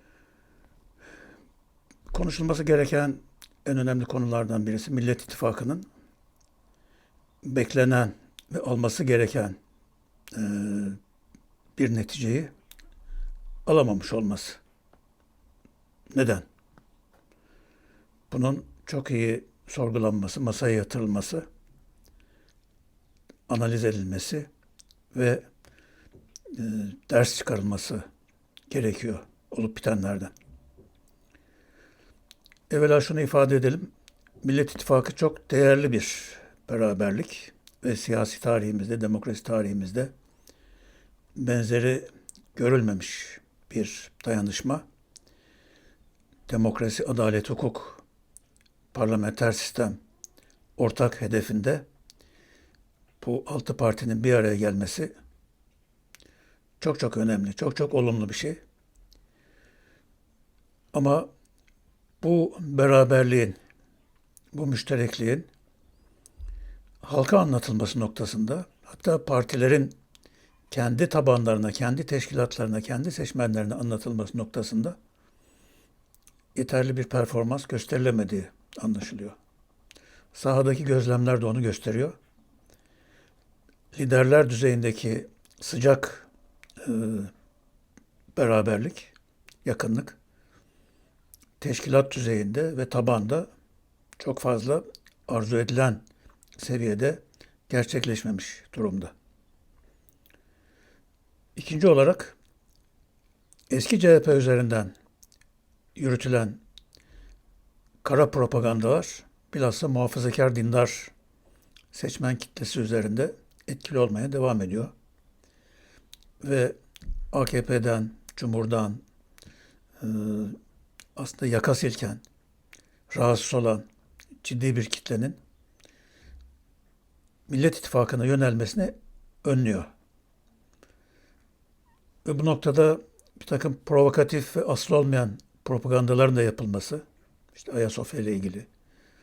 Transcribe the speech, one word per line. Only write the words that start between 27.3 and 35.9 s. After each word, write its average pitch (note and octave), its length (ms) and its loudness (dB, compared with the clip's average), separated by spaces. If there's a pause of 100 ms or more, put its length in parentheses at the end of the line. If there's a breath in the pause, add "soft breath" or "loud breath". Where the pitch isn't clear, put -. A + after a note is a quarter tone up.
çıkarılması G2+ 640 -4 (640)
gerekiyor A2 500 -4 (320)
olup A2 260 -6
bitenlerden. G2 540 -2 (2500 soft breath)
Evvela D3 300 6
şunu D#3 200 -2
ifade C#3 340 4
edelim. C3+ 360 0 (520)
Millet C#3 280 0
İttifakı - 440 0
çok - 360 -2
değerli C#3 400 6